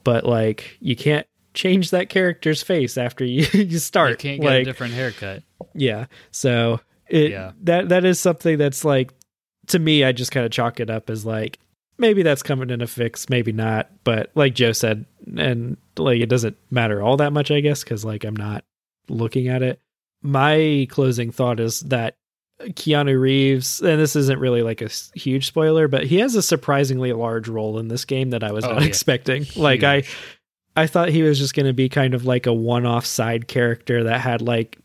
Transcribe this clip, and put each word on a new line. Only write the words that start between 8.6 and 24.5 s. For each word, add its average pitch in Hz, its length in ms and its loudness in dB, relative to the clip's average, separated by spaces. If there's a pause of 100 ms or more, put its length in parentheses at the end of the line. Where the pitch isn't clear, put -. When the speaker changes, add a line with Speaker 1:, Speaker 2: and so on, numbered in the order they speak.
Speaker 1:
like, 135 260 2 (560)
to - 100 2
me, 156 280 4
I 131 80 4
just 123 180 -6
kinda 123 160 0
chalk 117 320 -2
it 113 100 -6
up 110 200 -6
as, 110 160 -6
like, 110 340 -6 (380)
maybe 214 260 4
that's 147 180 2
coming 131 280 -4
in 120 120 -4
a 117 60 -4
fix, - 420 -6
maybe 117 220 0
not. 110 380 -2 (160)
But 113 280 0
like 139 220 2
Joe 117 160 2
said, 110 340 -2 (300)
and, 120 400 -2 (220)
like, 120 240 2
it 117 80 0
doesn't 117 260 0 (160)
matter 113 300 0
all 123 160 4
that 147 160 2
much, 147 180 0
I 147 80 2
guess, 147 240 0
'cause, 110 220 -8
like, 107 180 -8
I'm 107 140 -6
not 104 260 -6 (460)
looking 127 400 -2
at 127 120 0
it. 127 200 -2 (400)
My 143 680 2
closing 120 420 0
thought 120 280 -2
is 117 220 -4
that 123 340 -4 (460)
Keanu 147 580 0
Reeves, 135 600 2
and 151 180 2
this 151 160 2
isn't 135 240 2
really, 123 240 2